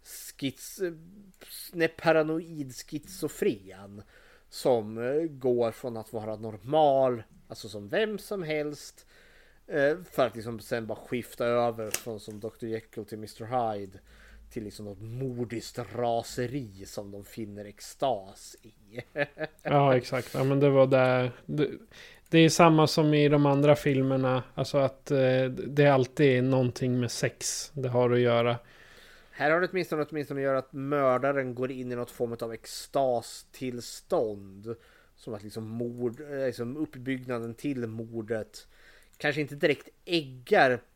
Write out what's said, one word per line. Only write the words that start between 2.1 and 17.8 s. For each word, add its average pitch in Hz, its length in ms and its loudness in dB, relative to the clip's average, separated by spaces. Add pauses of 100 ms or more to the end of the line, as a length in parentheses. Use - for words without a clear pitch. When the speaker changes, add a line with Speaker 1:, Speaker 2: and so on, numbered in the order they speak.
Speaker 1:
schizofren 101 1300 -6 (460)
som, 113 480 0
eh, 135 260 -2
går 127 480 0
från 117 260 -10
att 110 160 -14
vara 110 220 -6
normal, 127 880 2 (240)
alltså 113 220 -14
som 101 200 -12
vem 208 280 -2
som 196 260 -8
helst, 151 600 -6 (640)
eh, 151 300 2 (140)
för 135 160 2
att 107 80 -6
liksom 113 240 -8
sen 113 280 -4
bara 107 100 -6
skifta - 480 -6
över 120 440 0
från 110 300 -8
som 107 200 -14
doktor 113 300 -10
Jekyll 110 360 -8
till 110 140 -12
mister 107 260 -14
Hyde 107 540 -4 (500)
till 113 140 -10
liksom 104 220 -14
något 101 160 -14
mordiskt 120 760 -8 (160)
raseri 117 920 -4
som 101 260 -12
de 101 140 -14
finner 104 400 -12
extas 104 960 -8